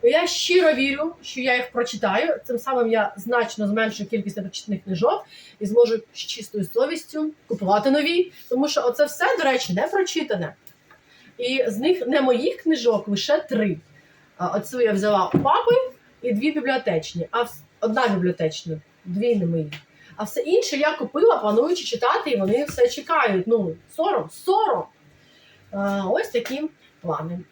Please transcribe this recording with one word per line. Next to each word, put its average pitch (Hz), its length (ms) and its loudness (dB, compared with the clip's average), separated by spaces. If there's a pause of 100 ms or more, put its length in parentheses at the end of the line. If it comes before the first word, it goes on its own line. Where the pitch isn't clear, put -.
Я 311 260 4
щиро 349 460 4
вірю, 277 480 -2
що - 200 -10
я 247 140 2
їх 247 160 -4
прочитаю. 233 720 0
Цим 240 140 -4
самим 240 320 0
я 214 260 0
значно 220 500 -2
зменшую 214 420 -2
кількість 208 280 -4
непрочитаних 190 460 -8
книжок 208 420 -2 (340)
і 208 60 -6
зможу 214 320 4 (160)
з - 40 -18
чистою - 480 -8
совістю 311 680 -2 (140)
купувати 208 440 2
нові. 339 400 2 (180)
Тому 262 180 0
що 294 180 -2
оце 247 200 2
все, 349 320 0
до 339 60 0
речі, 254 300 0
не 226 140 0
прочитане. 302 680 -2 (840)
І 254 300 -2
з 202 100 -2
них 285 300 0
не 285 140 2
моїх 262 360 2
книжок 233 500 0
лише 208 320 2
три. 208 380 -2 (600)
А, 180 100 -4
оцю 208 340 -4
я 214 120 4
взяла 196 400 2
у - 60 6
папи 466 360 4 (460)
і 240 120 -2
дві 262 180 0
бібліотечні. 233 800 -2
А 240 120 0
вс-, - 180 -10 (180)
одна 226 280 0
бібліотечна, 175 760 -2 (240)
дві 208 300 0
не 180 100 0
мої. 160 280 -2 (420)
А 208 80 -8
все 208 180 -6
інше 349 360 2
я 302 180 2
купила, 320 420 2
плануючи 240 460 0
читати, 254 460 -2
і 240 80 0
вони 214 280 0
все 247 220 2
чекають. 247 600 0
Ну, 196 280 0 (200)
сором, 330 340 0
сором. 392 540 0 (880)
А, 196 340 -2
ось 427 240 0
такі 269 320 -4 (400)
плани. 170 380 -6 (120)